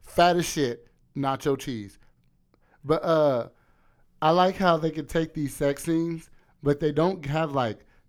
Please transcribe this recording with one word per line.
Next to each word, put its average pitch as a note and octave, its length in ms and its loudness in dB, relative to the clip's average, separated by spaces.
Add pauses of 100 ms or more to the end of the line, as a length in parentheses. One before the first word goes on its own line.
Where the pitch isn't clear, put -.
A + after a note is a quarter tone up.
Fat F3 340 4
as F3 100 0
shit, B2 400 -2 (300)
nacho C#3 420 -2
cheese. A2 400 -10 (840)
But, D3+ 220 0
uh, D3+ 420 2 (760)
I D#3 100 4
like F#3 260 2
how F3+ 180 4
they D#3+ 160 -2
could D#3 160 -10
take E3 260 -2
these D3 220 -4
sex C#3+ 280 -2
scenes, E3 460 -4 (320)
but C#3+ 200 0
they D#3 100 0
don't D#3+ 360 0
have, D3+ 260 -2
like, A#2+ 320 -2 (240)